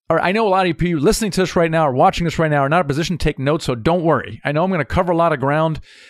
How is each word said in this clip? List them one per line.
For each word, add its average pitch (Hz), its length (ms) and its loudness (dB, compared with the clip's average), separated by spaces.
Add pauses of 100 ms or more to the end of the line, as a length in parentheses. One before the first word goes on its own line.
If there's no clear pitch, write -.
All 165 80 2
right, 160 100 0
I 175 40 2
know 220 160 0
a 196 40 0
lot 185 180 2
of - 120 -4
you 165 200 0
listening 208 320 0
to 185 80 -2
this 180 160 -2
right 170 120 2
now 160 200 2
or 127 40 0
watching 170 340 2
this 151 120 -4
right 160 100 2
now 147 120 2
are 139 80 2
not 165 100 2
in 175 80 0
a - 0 -
position 151 320 -2
to - 60 -2
take 151 160 -2
notes, 147 240 -2
so 127 100 -2
don't 160 300 0
worry. 120 400 -2
I 143 80 -4
know 156 100 0
I'm 190 80 0
gonna 160 140 -2
cover 180 260 0
a 170 60 0
lot 170 160 2
of 135 80 -4
ground, 147 400 0 (300)